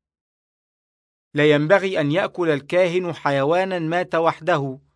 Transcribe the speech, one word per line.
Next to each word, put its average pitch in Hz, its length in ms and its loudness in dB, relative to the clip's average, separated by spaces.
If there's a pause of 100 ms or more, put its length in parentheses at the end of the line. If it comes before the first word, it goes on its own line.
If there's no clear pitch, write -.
(1300)
لا 147 160 4
ينبغي 175 500 2
أن 143 120 0
يأكل 180 360 -2
الكاهن 170 640 0
حيوانا 160 680 0
مات 170 360 -4
وحده 156 640 -2 (180)